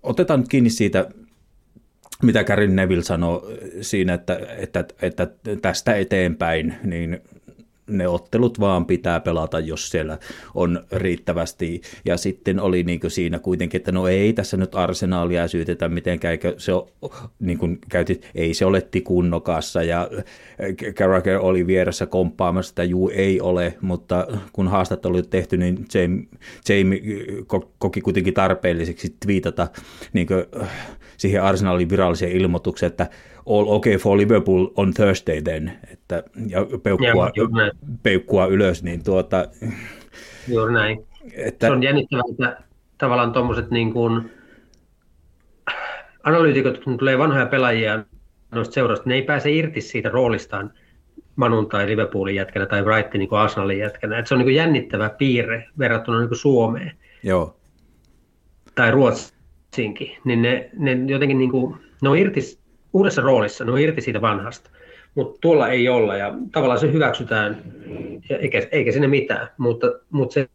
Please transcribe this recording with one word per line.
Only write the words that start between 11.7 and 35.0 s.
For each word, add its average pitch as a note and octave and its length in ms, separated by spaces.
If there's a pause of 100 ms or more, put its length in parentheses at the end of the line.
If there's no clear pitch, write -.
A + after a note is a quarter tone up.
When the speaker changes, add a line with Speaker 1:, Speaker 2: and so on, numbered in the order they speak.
Speaker 1:
Ja F2 120
sitten F#2 440
oli F#2 220
niinku E2+ 280
siinä E2+ 280
kuitenkin, F2+ 400
että F#2 140
no F#2 160
ei G2 240
tässä G#2 240
nyt F#2 180
Arsenalia F2 760
syytetä E2+ 400
mitenkään, E2+ 440
eikö E2 240
se - 160
ole, F2+ 140 (520)
niin F2+ 200
kuin E2+ 200 (100)
käytit, F2+ 460
ei E2 200
se G2 100
ole F#2+ 160
tikun F2+ 500
nokassa. E2 520
Ja E2+ 260 (840)
Carragher F#2+ 480
oli F#2 260
vieressä F2+ 400
komppaamassa, F#2 640
että F2 140
juu, F2+ 300
ei F#2+ 260
ole, F2+ 400
mutta F2+ 460 (260)
kun F#2+ 160
haastattelu F2+ 460
oli F2+ 80
tehty, F#2 340
niin F2+ 280 (100)
Jamie, F2+ 300 (440)
Jamie G2 320 (400)
ko-, - 280 (100)
koki G2 220
kuitenkin F#2 340
tarpeelliseksi F2 840 (100)
tweetata F2 420 (440)
niinku, F#2 220 (840)
siihen G2 260
Arsenalin F#2 480
virallisen F2+ 420
ilmoituksen, F2+ 540
että F2 240 (360)
"All G#2 220
okay G#2+ 280
for G2 220
Liverpool G2 480 (100)
on F#2+ 180
Thursday F2+ 480